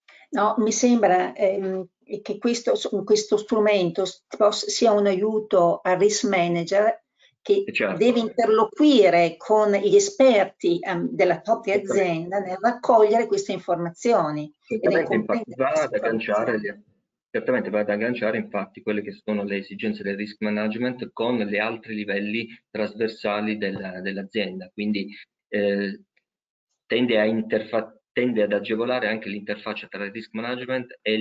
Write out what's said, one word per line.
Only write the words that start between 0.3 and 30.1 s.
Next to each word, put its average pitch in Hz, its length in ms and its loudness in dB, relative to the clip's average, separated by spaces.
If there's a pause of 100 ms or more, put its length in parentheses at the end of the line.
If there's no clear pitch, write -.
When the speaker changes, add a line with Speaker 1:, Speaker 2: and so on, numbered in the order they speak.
Speaker 1:
No, 214 260 0
mi 220 140 2
sembra, 185 640 2
ehm, 190 540 -2 (340)
che 202 160 -8
questo, 240 360 -2 (300)
questo 208 340 2
strumento 202 680 2
s-, - 220 -12
pos-, - 380 0
sia - 260 2
un 208 140 4
aiuto 202 760 2
al 185 160 0
risk 208 260 2
manager 180 800 0 (400)
che 403 260 2
Speaker 2:
Eh, - 60 -10
certo. - 240 0
Speaker 1:
deve 233 220 4
interloquire 220 1160 4
con 214 360 2
gli 202 220 2
esperti, 196 840 4
ehm, 175 320 -4
della 170 300 0
propria - 320 -2
Speaker 2:
Certamente. 196 300 0
Speaker 1:
azienda 175 360 -2
nel 185 200 -6
raccogliere 226 680 4
queste 202 240 -2
informazioni 175 1000 -2 (160)
e 220 140 -6
nel - 0 -
Speaker 2:
Certamente, - 340 2
infatti, 107 280 -2
Speaker 1:
comprendere 127 200 -6
Speaker 2:
va 135 60 0
Speaker 1:
queste 156 140 0
Speaker 2:
ad 107 200 -4
agganciare 110 480 -2
Speaker 1:
informazioni. 104 320 -6
Speaker 2:
le, - 80 -20 (380)
certamente 117 400 -2
va 104 100 0
ad 104 100 -2
agganciare, 113 480 -2
infatti, 104 440 -6
quelle 107 200 -4
che 98 100 -10
sono 104 320 -6
le 101 140 -4
esigenze 104 460 -8
del 98 120 -4
risk 104 260 -10
management 110 720 -4
con 117 260 -2
gli 101 200 -2
altri 113 380 -6
livelli 104 520 -4 (240)
trasversali 107 840 -2
del, 95 440 -6
dell'azienda. 95 720 -6
Quindi, - 400 -4 (360)
eh, 101 520 -2 (840)
tende 113 340 2
a 107 60 4
interfa-, 110 760 -2 (140)
tende 120 300 0
ad 104 100 0
agevolare 110 540 -2
anche 107 200 -4
l'interfaccia 104 600 -10
tra 98 180 -10
il 98 60 -10